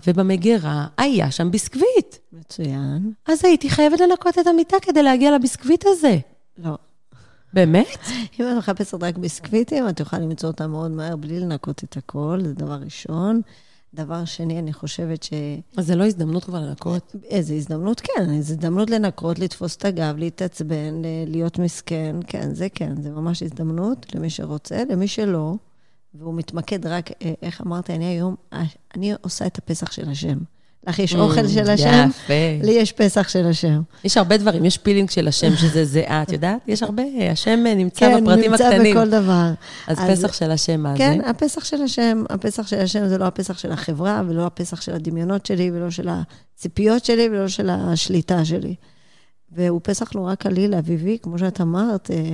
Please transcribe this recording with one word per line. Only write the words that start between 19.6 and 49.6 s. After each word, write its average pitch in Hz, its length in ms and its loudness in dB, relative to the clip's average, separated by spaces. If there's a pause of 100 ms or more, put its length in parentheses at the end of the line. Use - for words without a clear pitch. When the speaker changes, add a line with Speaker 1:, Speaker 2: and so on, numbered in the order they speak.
Speaker 2:
את - 80 -8
הגב, 165 320 -4
להתעצבן, 160 840 -6
ל-, 160 280 -6
להיות 165 280 -4
מסכן. 160 580 -4 (100)
כן, - 280 -8
זה 175 200 -6
כן, 151 280 -6
זה 147 80 -10
ממש 165 320 -6
הזדמנות 170 720 -6
למי 165 160 -6
שרוצה, 151 600 -8
למי 190 180 0
שלא, 175 460 -2 (600)
והוא 165 200 -12
מתמקד 165 520 -6
רק, 170 240 -6 (120)
אה, 165 100 -4 (100)
איך 165 240 -10
אמרתי, 175 280 -6
אני 165 100 -4
היום, 180 300 -2 (180)
אה, 160 100 -6 (340)
אני 202 240 -4
עושה 185 260 -6
את - 120 -6
הפסח - 340 -8
של - 180 -8
השם. 143 280 -4 (480)
לך 175 120 -2
יש 180 160 0
Speaker 1:
Mm, - 40 2
Speaker 2:
אוכל 240 300 4
של 208 220 4
השם, 240 400 6
Speaker 1:
יפה. - 220 -4 (340)
Speaker 2:
לי 220 60 6
יש 226 200 4
פסח 202 360 2
של 180 180 2
השם. 160 340 2 (240)
Speaker 1:
יש 196 120 0
הרבה 202 200 6
דברים, 202 280 2
יש 185 140 4
פילינג 202 320 2
של 156 180 0
השם, 160 280 4
שזה 160 280 4
זה, 147 240 2
את 156 240 -2
יודעת? 180 340 0
יש 214 160 -2
הרבה, 214 200 -2 (300)
השם, 226 340 2
אה, 220 80 2
נמצא 180 260 0
Speaker 2:
כן, 240 240 8
Speaker 1:
בפרטים 220 260 6
Speaker 2:
נמצא 233 180 4
Speaker 1:
הקטנים. 220 280 6
Speaker 2:
בכל 226 140 6
דבר. 185 400 4 (360)
Speaker 1:
אז 160 140 -2
Speaker 2:
אז 185 100 2
Speaker 1:
פסח 180 220 2
של 160 180 -2
השם, 156 300 0
מה 143 160 -2
Speaker 2:
כן, 170 280 4
Speaker 1:
זה? 240 60 -2
Speaker 2:
הפסח 294 340 -2
של 294 180 -4
השם, 233 480 0
הפסח 202 360 -4
של 196 140 -2
השם 196 280 0
זה 185 100 0
לא 190 60 0
הפסח 185 340 -4
של 170 140 -6
החברה, 180 560 -2
ולא 165 180 -2
הפסח 175 340 -8
של 175 140 -8
הדמיונות 170 520 -4
שלי, 180 240 0
ולא 175 200 -4
של 175 200 -6
הציפיות 202 960 -2
שלי, 233 240 2
ולא 196 200 -2
של 190 220 -2
השליטה 175 760 0
שלי. 170 300 -4 (800)
והוא 175 300 0